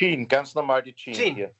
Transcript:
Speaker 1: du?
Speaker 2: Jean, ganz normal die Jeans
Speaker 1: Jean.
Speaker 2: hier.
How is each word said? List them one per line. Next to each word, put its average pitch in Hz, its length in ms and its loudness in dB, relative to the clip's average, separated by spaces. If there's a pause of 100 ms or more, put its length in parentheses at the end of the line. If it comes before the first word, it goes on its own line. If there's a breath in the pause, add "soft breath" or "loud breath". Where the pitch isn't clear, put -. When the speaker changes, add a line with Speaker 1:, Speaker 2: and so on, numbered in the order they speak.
Speaker 1:
du? 185 40 4
Speaker 2:
Jean, 143 220 0
ganz 139 260 0
normal 135 300 2
die 127 100 -14
Jeans 117 240 -10
Speaker 1:
Jean. 190 180 0
Speaker 2:
hier. 101 240 -6